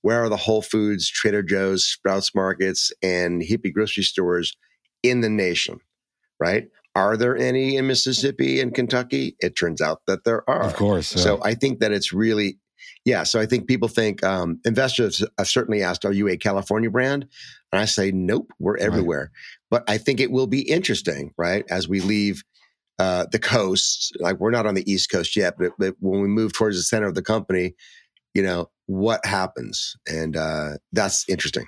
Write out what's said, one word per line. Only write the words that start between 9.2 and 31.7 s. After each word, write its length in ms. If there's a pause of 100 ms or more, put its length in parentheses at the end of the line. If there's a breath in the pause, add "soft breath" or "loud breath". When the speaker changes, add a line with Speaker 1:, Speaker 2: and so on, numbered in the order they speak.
Speaker 1:
It 160
turns 260
out 260
that 160
there 260
are. 140
Speaker 2:
Of 120
course, 400
yeah. 60
Speaker 1:
So 220
I 100
think 260
that 120
it's 200
really, 460 (480 loud breath)
yeah. 160
So 180
I 60
think 220
people 200
think, 360
um, 420
investors 580 (140)
have 100
certainly 360
asked, 220
"Are 60
you 160
a 100
California 520
brand?" 380 (440 loud breath)
And 80
I 60
say, 260
"Nope, 460
we're 160
Speaker 2:
Right. 80
Speaker 1:
everywhere." 500 (380 loud breath)
But 180
I 120
think 200
it 120
will 160
be 140
interesting, 760
right? 320
As 180
we 140
leave, 420 (540 soft breath)
uh, 340
the 80
coasts, 800
like, 200
we're 100
not 160
on 80
the 180
East 200
Coast 240
yet, 240
but, 180
but 220
when 220
we 60
move 260
towards 240
the 60
center 220
of 80
the 80
company, 540 (580 loud breath)
you 80
know, 300 (160)
what 360
happens? 720 (120)
And, 280
uh, 420 (140)
that's 380
interesting. 380